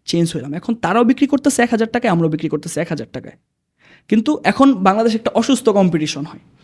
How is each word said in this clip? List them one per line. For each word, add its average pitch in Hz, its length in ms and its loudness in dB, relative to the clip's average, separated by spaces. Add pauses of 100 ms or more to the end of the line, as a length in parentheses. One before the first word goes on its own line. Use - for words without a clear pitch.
চেঞ্জ 170 320 0
হইলাম। 143 180 -8
এখন 202 200 -6
তারাও 220 300 0
বিক্রি 269 220 2
করতেছে 269 360 0
এক 240 80 0
হাজার 226 180 0
টাকায়, 233 240 -2
আমরাও 165 160 2
বিক্রি 156 200 -4
করতেছে 156 320 -6
এক 170 80 -6
হাজার - 240 -8
টাকায়। - 240 -16 (720)
কিন্তু 226 360 0
এখন 269 300 4
বাংলাদেশে 214 420 2
একটা 220 140 -4
অসুস্থ 233 380 0
কম্পিটিশন 165 560 0
হয়, - 160 -16 (240)